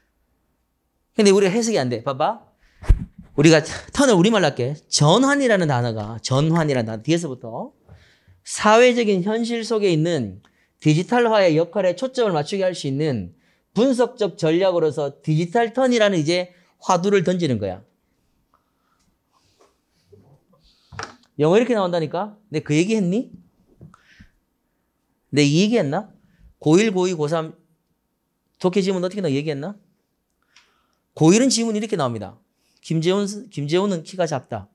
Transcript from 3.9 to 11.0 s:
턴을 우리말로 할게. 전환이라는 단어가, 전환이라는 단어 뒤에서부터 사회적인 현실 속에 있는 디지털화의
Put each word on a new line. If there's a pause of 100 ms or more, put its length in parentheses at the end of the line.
턴을
우리말로
할게. (140)
전환이라는
단어가,
전환이라는
단어
뒤에서부터 (720)
사회적인
현실
속에
있는 (380)
디지털화의